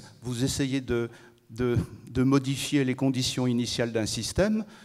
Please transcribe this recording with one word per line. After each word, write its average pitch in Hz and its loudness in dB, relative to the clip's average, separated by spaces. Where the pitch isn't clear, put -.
vous 120 -2
essayez 135 0
de, 117 0
de, 120 0
de 127 2
modifier 135 2
les 127 0
conditions 131 0
initiales 120 0
d'un 110 0
système 202 0